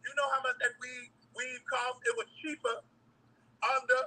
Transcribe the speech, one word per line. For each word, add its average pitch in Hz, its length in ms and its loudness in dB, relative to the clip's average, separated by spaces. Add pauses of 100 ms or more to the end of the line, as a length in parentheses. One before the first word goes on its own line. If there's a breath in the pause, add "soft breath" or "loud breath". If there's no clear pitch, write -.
You - 120 -6
know 285 160 2
how 269 120 2
much 254 180 0
that 247 180 0
weed, 247 320 -10 (240)
weed 254 260 -6 (100)
cost? 254 340 0
It - 120 4
was - 100 -4 (160)
cheaper 311 340 -2 (840)
under 262 440 4